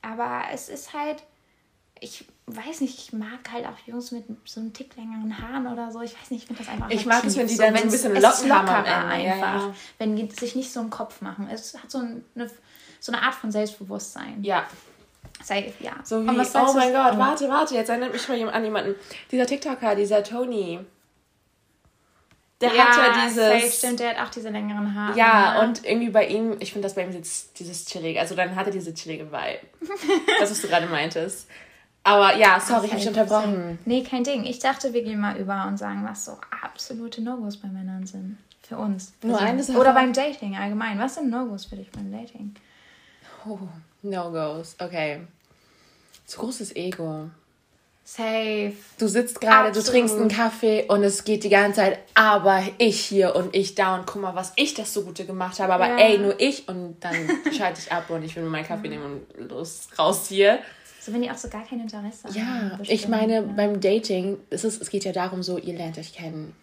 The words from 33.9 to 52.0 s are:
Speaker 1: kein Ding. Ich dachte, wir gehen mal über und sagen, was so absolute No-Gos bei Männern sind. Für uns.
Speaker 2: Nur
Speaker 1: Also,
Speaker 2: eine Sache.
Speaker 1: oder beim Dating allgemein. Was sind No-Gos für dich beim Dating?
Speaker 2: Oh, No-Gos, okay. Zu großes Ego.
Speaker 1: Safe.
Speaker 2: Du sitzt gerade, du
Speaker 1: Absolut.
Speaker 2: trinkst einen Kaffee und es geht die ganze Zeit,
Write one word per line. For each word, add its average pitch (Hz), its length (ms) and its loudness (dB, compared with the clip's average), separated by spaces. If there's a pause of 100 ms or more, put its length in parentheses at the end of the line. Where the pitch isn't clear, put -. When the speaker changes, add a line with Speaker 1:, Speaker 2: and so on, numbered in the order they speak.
Speaker 1:
kein 254 200 -4
Ding. 269 220 -2
Ich 247 140 -6
dachte, 269 340 -2
wir 233 100 0
gehen 214 160 -4
mal 208 180 -2
über 196 300 -4
und 202 100 -4
sagen, 202 300 -6
was 208 180 -10
so - 120 -14 (260)
absolute 233 580 -10
No-Gos 220 360 -6
bei 202 100 -14
Männern 190 380 -8
sind. 190 320 -12 (240)
Für - 160 -14
uns. 202 340 -6 (100)
Speaker 2:
Nur 233 140 0
Speaker 1:
Also, 202 100 2
Speaker 2:
eine 254 180 0
Sache. 254 140 0
Speaker 1:
oder 262 160 8
beim 254 200 6
Dating 262 420 -2
allgemein. 208 420 -4
Was 254 180 -4
sind 294 140 -2
No-Gos 226 360 -6
für 208 100 -16
dich 190 160 -18
beim 202 200 -12
Dating? 214 440 -14 (920)
Speaker 2:
Oh, 208 120 -10 (420)
No-Gos, 165 800 -6
okay. 165 420 -4 (1040)
Zu - 140 -16
großes 226 360 -8
Ego. 165 540 -8 (760)
Speaker 1:
Safe. 220 680 -4 (260)
Speaker 2:
Du 220 80 2
sitzt 240 340 0
gerade, 220 300 8
du 202 80 0
Speaker 1:
Absolut. 208 100 0
Speaker 2:
trinkst 233 280 6
einen 226 120 4
Kaffee 220 580 2
und 202 160 4
es 196 200 2
geht 208 200 0
die 208 60 -2
ganze 202 320 6
Zeit, 190 180 2 (140)